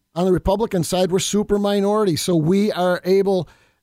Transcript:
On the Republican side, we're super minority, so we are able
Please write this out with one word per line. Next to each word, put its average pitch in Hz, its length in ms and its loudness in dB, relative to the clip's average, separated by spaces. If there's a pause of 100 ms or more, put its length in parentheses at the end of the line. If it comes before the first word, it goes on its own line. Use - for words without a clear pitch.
(160)
On 175 80 0
the 185 80 2
Republican 190 500 0
side, 180 300 -2
we're 185 80 0
super 208 360 0
minority, 202 600 0
so - 180 -2
we 185 380 2
are 180 320 -2
able 190 440 0 (340)